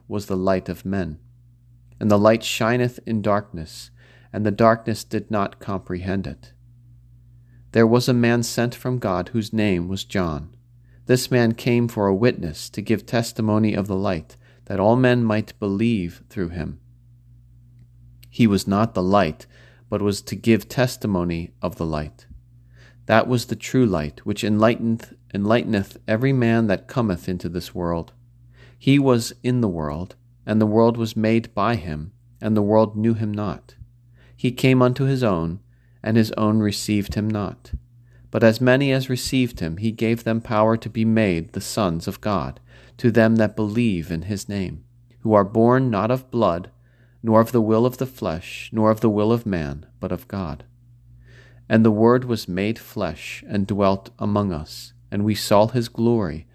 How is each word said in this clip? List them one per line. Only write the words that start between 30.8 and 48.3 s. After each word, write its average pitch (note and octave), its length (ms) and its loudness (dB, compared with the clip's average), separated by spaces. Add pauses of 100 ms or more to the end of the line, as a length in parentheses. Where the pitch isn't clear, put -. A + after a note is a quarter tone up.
was A2+ 220 -6
made A2+ 360 0
by G#2+ 220 0
him, D#2+ 380 -8 (280)
and A2 140 0
the G#2+ 60 2
world G#2+ 340 4
knew A2+ 180 0
him G#2+ 200 -4
not. G#2 420 -8 (600)
He B2+ 160 -2
came B2+ 300 4
unto B2+ 220 2
his C3+ 180 0
own, F2 380 -2 (440)
and A2 120 0
his A2 180 4
own G#2+ 260 2
received G#2 560 -2
him G#2+ 120 -2
not. G2+ 440 -8 (600)
But G#2+ 120 0
as A2 180 4
many C3 320 4
as C3 160 -2
received B2+ 500 -2
him, E2 180 -6
he A2 140 -2
gave A2+ 320 -2
them A2+ 160 0
power A2 380 2
to A2+ 120 -12
be A2+ 140 -2
made G#2+ 480 2
the G2+ 80 -10
sons F2 480 -2
of F#2+ 140 -8
God, E2 400 -4 (360)
to A#2+ 140 2
them A2+ 260 4
that G#2 200 0
believe G#2 520 -2
in E2 120 -4
his G2 260 -8
name, F#2 380 -8 (360)
who A2 120 2
are G2+ 100 6
born A#2 460 2
not A2 220 0
of B2+ 200 -4
blood, F#2+ 380 0 (520)
nor A2 200 6
of A2+ 100 0
the A#2+ 100 2
will A2 240 2
of B2+ 120 -2
the C3 80 -6
flesh, - 680 -8